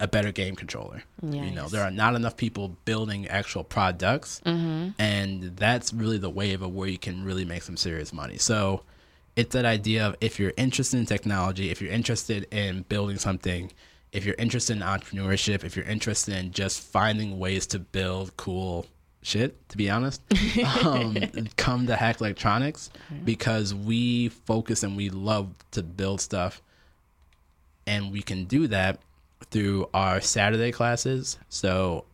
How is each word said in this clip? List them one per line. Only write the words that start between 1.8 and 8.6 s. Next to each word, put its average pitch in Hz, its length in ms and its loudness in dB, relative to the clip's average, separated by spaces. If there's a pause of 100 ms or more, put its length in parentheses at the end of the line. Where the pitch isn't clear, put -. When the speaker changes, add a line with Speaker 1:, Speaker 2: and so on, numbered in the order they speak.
Speaker 1:
are 95 80 0
not 107 240 2
enough 117 220 0
people 101 480 -4
building 107 440 -2
actual 98 360 -2
products, 92 800 0
Speaker 2:
Mm-hmm. 170 440 0 (100)
Speaker 1:
and 92 560 0
that's 110 360 2
really 110 260 2
the 92 120 -2
wave 95 320 0
of 92 100 -4
where 95 160 -2
you 92 100 -2
can 92 260 -6
really 92 200 -2
make 85 180 -6
some 85 140 -10
serious 80 360 -4
money. 73 260 -8
So 98 440 2 (520)